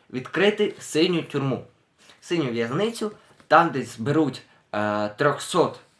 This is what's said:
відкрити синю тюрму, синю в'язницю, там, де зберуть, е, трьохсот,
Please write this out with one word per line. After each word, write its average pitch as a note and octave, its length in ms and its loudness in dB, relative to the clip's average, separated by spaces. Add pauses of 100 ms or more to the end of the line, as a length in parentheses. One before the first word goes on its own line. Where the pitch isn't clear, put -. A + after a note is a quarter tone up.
(140)
відкрити G3 640 0
синю E3 420 0
тюрму, C3+ 440 -4 (560)
синю D3+ 300 -2
в'язницю, F#3 600 -2 (380)
там, E3 200 6
де B2+ 140 -4
зберуть, C#3 580 -2 (320)
е, G#2 360 -2
трьохсот, C#3+ 720 0 (200)